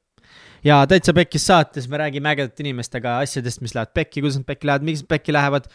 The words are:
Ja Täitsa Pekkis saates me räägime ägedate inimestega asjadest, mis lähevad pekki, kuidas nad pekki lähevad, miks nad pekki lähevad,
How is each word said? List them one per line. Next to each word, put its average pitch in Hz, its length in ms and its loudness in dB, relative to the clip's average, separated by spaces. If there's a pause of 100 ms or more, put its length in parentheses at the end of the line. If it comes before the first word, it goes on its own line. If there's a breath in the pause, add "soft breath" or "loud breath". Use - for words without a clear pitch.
(640 loud breath)
Ja 143 220 6
Täitsa 175 260 4
Pekkis 165 340 0
saates 151 420 2
me 143 100 -6
räägime 147 320 -4
ägedate 143 320 -4
inimestega 123 560 -6
asjadest, 127 420 -6
mis 120 140 -10
lähevad 113 200 -6
pekki, 151 280 -4
kuidas 139 160 -2
nad 131 80 -10
pekki 143 200 -8
lähevad, 139 200 0
miks 151 160 -4
nad - 80 -14
pekki 151 240 -2
lähevad, 143 400 0